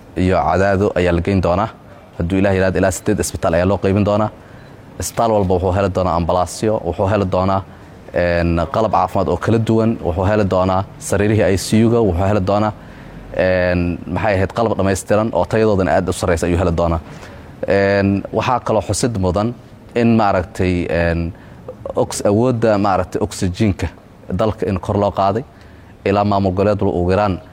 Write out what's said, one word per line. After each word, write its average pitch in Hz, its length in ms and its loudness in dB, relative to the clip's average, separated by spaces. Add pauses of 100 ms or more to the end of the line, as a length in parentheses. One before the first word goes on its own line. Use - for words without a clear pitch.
(160)
iyo 92 200 2
Cadaado 92 580 2
ayaa 87 180 2
la 85 80 0
geyn 98 220 0
doonaa. 90 260 0 (500)
Hadduu 90 200 -2
Ilaah 98 160 2
yiraahdo, 92 240 2
ilaa 95 120 2
siddeed 107 300 -2
isbitaal - 340 -2
ayaa 87 120 2
loo 98 120 2
qaybin 101 260 2
doonaa. 104 260 0 (720)
Isbitaal - 320 -2
walba 98 220 2
wuxuu 92 180 0
heli 98 220 2
doonaa 92 220 0
ambalaasyo, 90 680 -2
wuxuu 87 240 -2
heli 101 240 0
doonaa, 95 300 0 (500)
eh, 85 320 0 (300)
qalab 110 180 0
caafimaad 92 360 0
oo 95 80 0
kala 113 220 0
duwan, 110 460 0
wuxuu 87 200 -2
heli 107 260 2
doonaa 92 340 2 (140)
sariirihii 104 560 2
I - 20 0
C 110 280 2
U-ga, 117 160 2
wuxuu 95 280 2
heli 101 180 0
doonaa, 104 260 0 (640)
eh, 90 380 2 (320)
maxay 90 280 -2
ahayd, 95 180 0
qalab 110 240 0
dhammaystiran 98 560 0
oo 87 120 0
tayadoodana 104 520 2
aad 90 120 0
u 95 40 -2
sarreysa 87 340 -2
ayuu 87 120 2
heli 87 180 0
doonaa. 82 240 0 (680)
Eh, 98 360 2 (300)
waxaa 117 280 0
kaloo 110 220 0
xusid 117 360 -2
mudan 98 360 0 (400)
in 117 220 4
maaragtay, 92 720 0
eh, 85 440 0 (640)
ox-, - 300 -4
awoodda 113 520 2
maaragtay 95 440 0
oxygen-ka 95 680 -2 (500)
dalka 107 280 -2
in 98 120 -2
kor 101 180 -4
loo 101 140 2
qaaday, 101 340 -2 (600)
ilaa 101 200 2
maamul 98 280 2
goboleed 98 300 0
walba 98 160 0
ugu 87 120 0
yaraan 95 300 2 (120)